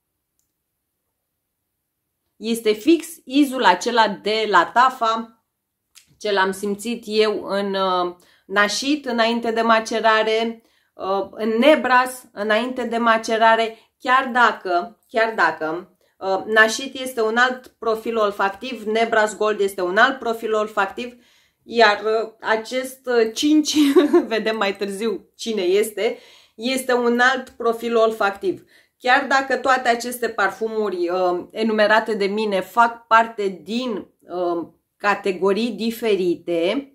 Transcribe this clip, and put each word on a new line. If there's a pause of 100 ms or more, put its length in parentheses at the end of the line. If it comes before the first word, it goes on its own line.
(2250)
Este
fix (160)
izul
acela
de
la
Tafa, (880)
ce
l-am
simțit
eu
în,
uh, (300)
nașit
înainte
de
macerare, (320)
uh,
în
Nebras
înainte
de
macerare, (220)
chiar
dacă,
chiar
dacă, (200)
uh,
nașit
este
un
alt
profil
olfactiv,
Nebras
Gold
este
un
alt
profil
olfactiv, (500)
iar,
uh, (100)
acest,
uh,
cinci, (300)
<laughs>
vedem
mai
târziu
cine
este, (380)
este
un
alt
profil
olfactiv. (360)
Chiar
dacă
toate
aceste
parfumuri,
uh,
enumerate
de
mine
fac
parte
din, (120)
uh, (300)
categorii
diferite,